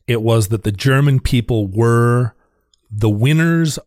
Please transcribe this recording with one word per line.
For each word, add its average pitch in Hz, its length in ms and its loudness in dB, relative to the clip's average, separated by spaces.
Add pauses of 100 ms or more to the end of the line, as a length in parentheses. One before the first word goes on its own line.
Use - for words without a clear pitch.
It 117 160 -2
was 113 260 0
that 110 160 -4
the 107 80 -2
German 135 480 2
people 113 460 -2
were 117 680 0 (560)
the 107 200 -2
winners 156 760 0